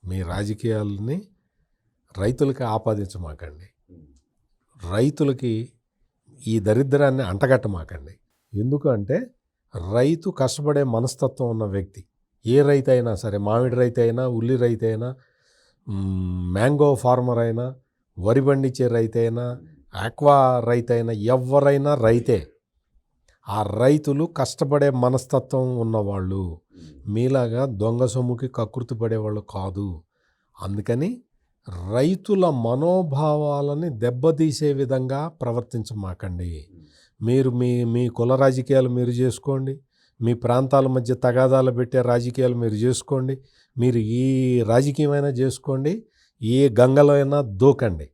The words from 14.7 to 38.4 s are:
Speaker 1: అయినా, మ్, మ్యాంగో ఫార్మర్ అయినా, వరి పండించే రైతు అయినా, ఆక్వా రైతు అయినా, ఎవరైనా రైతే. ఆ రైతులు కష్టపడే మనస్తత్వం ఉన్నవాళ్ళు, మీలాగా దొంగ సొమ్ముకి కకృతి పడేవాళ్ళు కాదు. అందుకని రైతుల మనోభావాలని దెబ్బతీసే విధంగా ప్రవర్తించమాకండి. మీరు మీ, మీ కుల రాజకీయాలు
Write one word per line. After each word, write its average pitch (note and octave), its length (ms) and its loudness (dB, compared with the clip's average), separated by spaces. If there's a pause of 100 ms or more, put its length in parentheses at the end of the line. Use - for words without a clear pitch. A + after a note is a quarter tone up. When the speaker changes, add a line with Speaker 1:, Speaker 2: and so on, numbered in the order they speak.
Speaker 1:
అయినా, A2+ 240 -2 (760)
మ్, G2 140 -6 (520)
మ్యాంగో C#3 420 2
ఫార్మర్ B2 440 2
అయినా, A#2 280 -2 (520)
వరి A2+ 240 2
పండించే C3 460 2
రైతు A2+ 300 0
అయినా, A#2 260 -2 (500)
ఆక్వా A#2+ 420 4 (240)
రైతు A#2+ 320 0
అయినా, A#2 200 0 (140)
ఎవరైనా C#3 680 2
రైతే. A2+ 440 2 (1080)
ఆ G2+ 160 -4 (140)
రైతులు C#3+ 480 2 (120)
కష్టపడే C#3+ 540 0
మనస్తత్వం B2+ 880 -2
ఉన్నవాళ్ళు, G2 640 -2 (640)
మీలాగా A#2+ 560 0 (120)
దొంగ A2+ 320 0
సొమ్ముకి B2 420 -4
కకృతి A#2+ 460 -8
పడేవాళ్ళు G#2+ 460 -4 (100)
కాదు. F#2+ 380 -8 (680)
అందుకని A#2 540 -4 (800)
రైతుల F#3 520 0 (160)
మనోభావాలని D3 1300 0
దెబ్బతీసే C#3+ 840 0
విధంగా C3+ 560 -2
ప్రవర్తించమాకండి. G#2 1200 -6 (680)
మీరు B2+ 300 2
మీ, B2 340 0
మీ A#2+ 240 0
కుల A#2+ 260 0
రాజకీయాలు C3 540 2